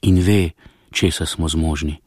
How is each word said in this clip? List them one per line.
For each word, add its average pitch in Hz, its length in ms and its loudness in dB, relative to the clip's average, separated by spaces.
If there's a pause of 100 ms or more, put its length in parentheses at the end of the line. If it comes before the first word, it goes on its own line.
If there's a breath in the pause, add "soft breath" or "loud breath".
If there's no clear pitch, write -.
in 92 180 4
ve, 92 300 2 (420 soft breath)
česa - 340 -2
smo 80 240 -4
zmožni 78 580 -2